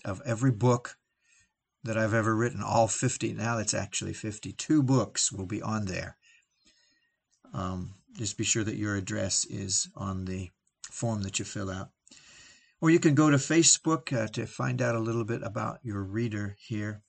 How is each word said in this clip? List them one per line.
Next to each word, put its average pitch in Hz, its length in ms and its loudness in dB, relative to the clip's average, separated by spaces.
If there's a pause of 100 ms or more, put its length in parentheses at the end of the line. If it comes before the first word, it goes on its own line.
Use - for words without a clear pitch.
of 95 200 -6
every 117 260 2
book 120 460 2 (840)
that 110 140 -4
I've 110 160 2
ever 110 200 4
written, 110 280 0
all 107 260 4
fifty. - 460 -2
Now 117 240 -2
it's 104 160 -2
actually 98 400 -4
fifty-two 113 680 -2
books 127 480 2
will 95 160 -6
be 101 160 -6
on 107 260 -4
there. 87 280 -6 (1400)
Um, 92 420 -6 (220)
just 107 200 -6
be 110 80 -2
sure 110 180 0
that 104 140 -4
your 104 180 0
address 98 480 -2
is 98 500 -4
on 92 300 -6
the 92 280 -6 (380)
form 110 340 -2
that 98 140 -4
you 101 60 -6
fill 98 260 -8
out. 95 200 -8 (880)
Or 160 100 4
you 170 100 8
can 160 160 6
go 156 140 8
to 143 80 8
Facebook, 160 720 4
uh, 143 160 0
to 113 180 -4
find 123 360 -2
out 120 120 2
a 117 60 0
little 117 240 -2
bit 113 180 -4
about 110 420 -4
your 101 200 -4
reader 104 560 -4
here. 104 500 -6